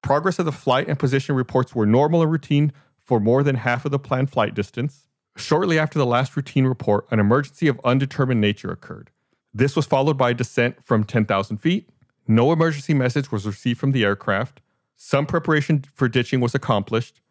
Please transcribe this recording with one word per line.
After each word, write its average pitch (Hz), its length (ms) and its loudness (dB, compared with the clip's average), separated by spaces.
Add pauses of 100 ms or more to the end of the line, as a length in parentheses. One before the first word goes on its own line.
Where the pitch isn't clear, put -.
Progress 165 360 0
of 170 80 -2
the 156 40 -2
flight 131 380 -2
and 143 100 -2
position 135 360 -2
reports 127 400 -2
were 113 100 0
normal 147 380 4
and 156 100 0
routine 147 400 0 (260)
for 120 220 0
more 117 220 2
than 139 140 0
half 120 280 -2
of 147 60 -4
the 139 80 -2
planned 135 320 -2
flight 107 240 -2
distance. - 540 -6 (280)
Shortly 165 420 0
after 156 200 -2
the 135 80 2
last 123 280 0
routine 135 300 0
report, 117 460 -2
an 110 100 2
emergency 135 480 0
of 131 160 0
undetermined 131 560 0
nature 104 320 -2
occurred. - 380 -18 (420)
This 131 240 0
was 160 80 0
followed 143 320 0
by 127 140 2
a 120 40 0
descent 123 480 -2
from 107 220 0
ten 110 220 0
thousand 101 320 -2
feet. 180 320 -2 (360)
No 117 240 4
emergency 160 440 0
message 135 360 0
was 104 160 -4
received 110 320 -4
from 139 140 0
the 117 140 2
aircraft. 101 560 -4 (340)
Some 143 300 -2
preparation 156 680 0
for 127 160 -2
ditching 123 320 0
was 117 140 -2
accomplished. 113 680 -2 (100)